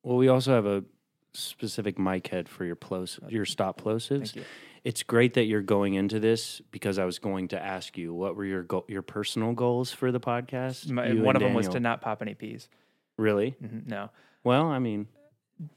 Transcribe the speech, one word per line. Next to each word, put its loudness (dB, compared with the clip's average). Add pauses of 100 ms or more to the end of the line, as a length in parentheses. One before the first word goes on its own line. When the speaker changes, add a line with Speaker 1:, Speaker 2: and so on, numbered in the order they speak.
Speaker 1:
Well, 2
we 8
also 6
have 6
a 2 (500)
specific -6
mic 0
head -4
for -8
your -4
plos-, -8
Speaker 2:
Uh, -16
Speaker 1:
your -2
stop -4
plosives. -2
Speaker 2:
thank -10
you. -12 (400)
Speaker 1:
It's -6
great 4
that 4
you're 0
going 2
into 0
this 0 (100)
because -2
I 0
was -2
going -4
to -6
ask -8
you, -8
what -4
were -6
your -4
go-, -4
your -6
personal -4
goals 0
for 0
the 0
podcast? -6
Speaker 2:
My, -2
Speaker 1:
You 2
Speaker 2:
one 6
Speaker 1:
and 4
Speaker 2:
of 4
'em 2
was 2
Speaker 1:
Daniel. -2
Speaker 2:
to -2
not 0
pop -6
any -8
P's. -14 (480)
Speaker 1:
Really? 2
Speaker 2:
Mm-hmm, -10
no. -8 (320)
Speaker 1:
Well, 6
I 0
mean, -2 (680)